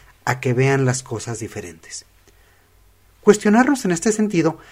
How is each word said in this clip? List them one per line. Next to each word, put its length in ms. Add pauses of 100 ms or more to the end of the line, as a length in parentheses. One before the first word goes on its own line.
(260)
a 140
que 140
vean 320
las 180
cosas 360
diferentes? 640 (1160)
Cuestionarnos 640
en 60
este 200
sentido 460 (140)